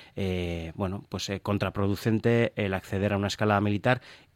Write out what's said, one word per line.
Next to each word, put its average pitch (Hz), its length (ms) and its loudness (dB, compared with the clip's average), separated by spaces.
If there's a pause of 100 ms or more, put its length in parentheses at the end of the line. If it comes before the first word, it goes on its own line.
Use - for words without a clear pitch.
(160)
eh, 87 600 -4
bueno, 101 340 -4
pues, - 180 -6
eh, 98 120 -6
contraproducente 104 1160 0
el 101 160 0
acceder 98 400 -2
a 101 60 0
una 101 80 0
escalada 104 340 2
militar, 104 400 2 (360)